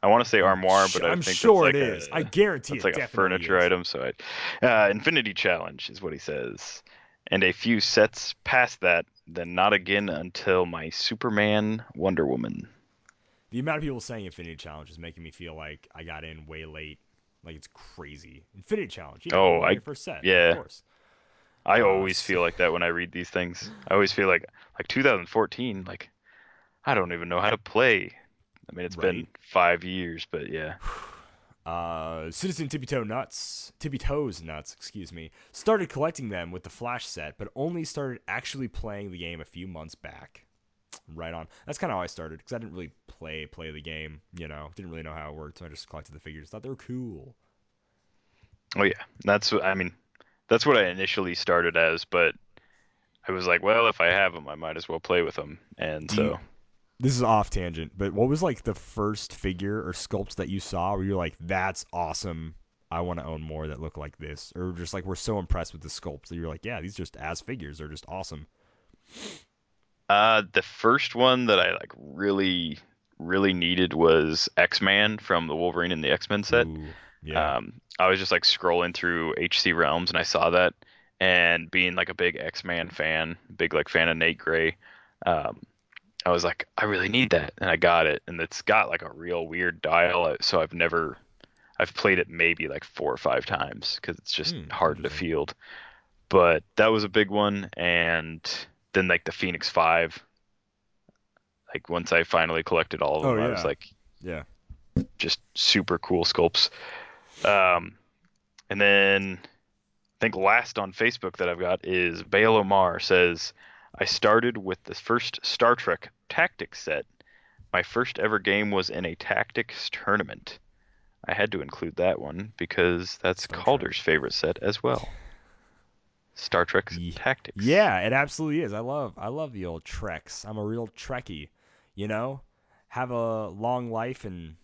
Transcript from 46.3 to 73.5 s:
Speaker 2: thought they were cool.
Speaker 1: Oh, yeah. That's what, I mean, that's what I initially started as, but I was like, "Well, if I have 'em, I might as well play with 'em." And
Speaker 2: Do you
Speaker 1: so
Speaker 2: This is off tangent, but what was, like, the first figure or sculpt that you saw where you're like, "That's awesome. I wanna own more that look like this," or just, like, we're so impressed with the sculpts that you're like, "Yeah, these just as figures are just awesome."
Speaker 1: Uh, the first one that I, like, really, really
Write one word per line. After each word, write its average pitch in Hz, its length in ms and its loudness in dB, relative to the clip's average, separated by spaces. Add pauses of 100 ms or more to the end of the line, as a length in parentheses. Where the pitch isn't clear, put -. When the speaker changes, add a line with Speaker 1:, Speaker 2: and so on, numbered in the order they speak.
Speaker 2:
thought 110 140 -18
they 131 80 -14
were 131 60 -12
cool. 123 600 -14 (1400)
Speaker 1:
Oh, 101 100 2
yeah. - 180 0 (220)
That's 101 280 2
what, 107 100 0
I 95 120 0
mean, 90 200 -4 (540)
that's 113 160 4
what 143 140 6
I 98 80 6
initially 92 480 -2
started 85 420 2
as, 82 300 2
but 85 280 2 (920)
I 95 60 -6
was 92 140 -4
like, 87 160 2
"Well, 113 260 4
if 104 120 -2
I 85 60 4
have 92 280 2
'em, 76 140 -12
I 73 60 -10
might 80 240 -10
as 85 100 -14
well 80 120 -6
play 87 200 2
with 78 180 -2
'em." 73 200 -12 (180)
And 78 320 -6
Speaker 2:
Do 104 80 -2
you 71 140 2
Speaker 1:
so 71 100 -8 (600)
Speaker 2:
This 131 140 2
is 123 80 0
off 110 260 4
tangent, 85 480 -6
but 98 160 -2
what 110 160 2
was, 156 140 0
like, 147 220 -2
the 107 100 -2
first - 580 -6
figure 98 540 -6
or 90 60 -8
sculpt - 420 -8
that 98 140 -6
you 98 100 -6
saw 92 380 -4
where 92 80 -2
you're 98 120 0
like, 85 220 -4
"That's 92 540 -4
awesome. 82 640 -6 (340)
I 82 120 -4
wanna 87 220 -6
own 78 160 -8
more 78 280 -8
that 73 120 -10
look 76 160 -12
like 73 220 -14
this," 76 380 -14
or 90 160 -6
just, 87 200 -10
like, 92 120 -8
we're 92 100 -6
so 107 240 -4
impressed 87 340 -2
with 76 100 -18
the 78 60 -14
sculpts - 380 -12
that 87 80 -14
you're 82 140 -8
like, 78 160 -12
"Yeah, 80 160 -8
these 92 160 -12
just - 200 -10
as 80 240 -8
figures 80 400 -12
are 76 60 -12
just 76 220 -14
awesome." 82 400 -12 (1600)
Speaker 1:
Uh, 107 340 6 (100)
the 92 100 2
first - 520 2
one 127 320 4
that 101 140 6
I, 87 140 4
like, - 220 -10
really, 87 840 -2 (400)
really 95 320 2